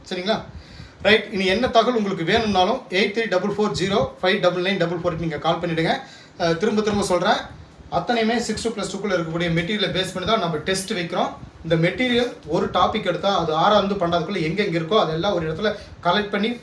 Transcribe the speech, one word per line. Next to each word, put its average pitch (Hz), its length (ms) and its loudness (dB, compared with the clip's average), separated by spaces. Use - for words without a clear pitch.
சரிங்களா? 185 320 -2
ரைட், 214 300 4
இனி 190 140 -2
என்ன 220 200 2
தகவல் 233 320 4
உங்களுக்கு 180 260 -2
வேணும்னாலும் 208 560 2
எயிட் 196 240 0
த்ரீ 226 140 0
டபுள் 185 260 0
ஃபோர் 208 260 0
ஜீரோ 196 180 0
ஃபைவ் 214 240 0
டபுள் 175 260 2
நைன் 196 160 0
டபுள் 170 180 0
ஃபோருக்கு 170 260 -2
நீங்க 147 120 -4
கால் 165 220 0
பண்ணிடுங்க. 170 320 0
அஹ், 165 180 2
திரும்ப 208 240 2
திரும்ப 202 240 0
சொல்றேன், 180 360 2
அத்தனையுமே 226 460 0
சிக்ஸ் - 260 -4
டூ 220 60 0
பிளஸ் 196 220 -6
டூக்குள்ள 202 240 -2
இருக்கக்கூடிய 170 340 -2
மெட்டீரியலை 190 420 -2
பேஸ் 180 220 -4
பண்ணி 185 140 -6
தான் 220 120 2
நம்ம 160 240 -2
டெஸ்ட் 190 280 -2
வைக்கிறோம். 190 380 -2
இந்த 165 140 2
மெட்டீரியல் 240 560 2
ஒரு 202 180 0
டாபிக் 202 400 2
எடுத்தா - 320 0
அது 165 160 0
ஆறாவது 196 400 4
பன்னெண்டாவதுக்குள்ள 170 480 0
எங்க 185 220 0
எங்க 165 140 0
இருக்கோ 185 220 2
அதெல்லாம் 175 340 0
ஒரு 165 120 0
இடத்துல 202 240 -2
கலெக்ட் 202 320 0
பண்ணி 208 160 0